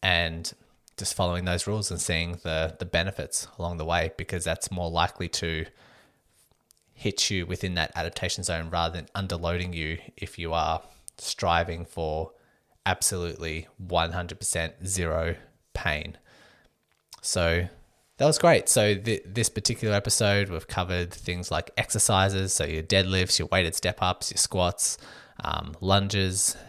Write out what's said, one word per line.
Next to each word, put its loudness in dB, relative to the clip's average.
And 0
just -4
following 0
those 0
rules -2
and -4
seeing -2
the, -2
the -6
benefits -2
along -4
the -4
way, 2
because -6
that's -2
more -2
likely 0
to -2
hit -2
you -2
within -4
that 0
adaptation -4
zone -2
rather 0
than -8
underloading -2
you -4
if -12
you -4
are 0
striving 0
for -4
absolutely -2
one 0
hundred -6
percent -2
zero 0
pain. -4
So 2
that 4
was 6
great. 6
So 6
th-, -2
this 0
particular 0
episode, 4
we've -6
covered -2
things -6
like -4
exercises, 2
so 2
your -2
deadlifts, 4
your -2
weighted 2
step-ups, 0
your -6
squats, 0
um, -4
lunges, 2